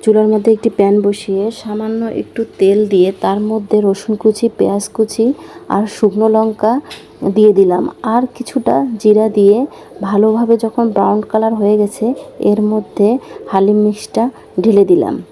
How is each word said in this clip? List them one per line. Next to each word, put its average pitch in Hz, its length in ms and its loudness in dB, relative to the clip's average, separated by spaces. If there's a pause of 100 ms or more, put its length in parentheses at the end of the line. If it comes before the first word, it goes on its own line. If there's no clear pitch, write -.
চুলার 214 300 2
মধ্যে 214 220 0
একটি 214 220 -2
প্যান 202 180 2 (100)
বসিয়ে 202 380 -4 (180)
সামান্য 220 400 -6 (200)
একটু - 200 -8 (180)
তেল 202 200 4 (140)
দিয়ে 185 160 4 (140)
তার 196 160 0 (100)
মধ্যে 214 280 -2 (100)
রসুন 202 340 -2
কুচি, 220 240 0 (120)
পেঁয়াজ 196 280 -2 (100)
কুচি 226 300 -2 (500)
আর 202 80 0 (120)
শুকনো 208 400 0
লঙ্কা 220 380 0 (640)
দিয়ে 214 240 6
দিলাম। 180 240 2 (300)
আর 247 100 0 (120)
কিছুটা 247 400 -4 (260)
জিরা 214 260 4 (100)
দিয়ে 202 200 4 (500)
ভালোভাবে 220 560 2
যখন 226 220 -2 (100)
ব্রাউন 202 240 2 (120)
কালার 220 280 0
হয়ে 208 220 2
গেছে, 208 240 -4 (440)
এর 208 100 2 (120)
মধ্যে 208 360 -2 (440)
হালিম 196 340 2
মিক্সটা 214 380 -2 (400)
ঢেলে 202 280 4
দিলাম। 170 240 2 (160)